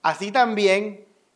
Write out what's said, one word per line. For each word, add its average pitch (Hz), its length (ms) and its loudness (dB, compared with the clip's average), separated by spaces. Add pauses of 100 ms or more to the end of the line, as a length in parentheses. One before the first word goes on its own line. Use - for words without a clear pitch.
Así 190 300 -2
también 208 800 0 (260)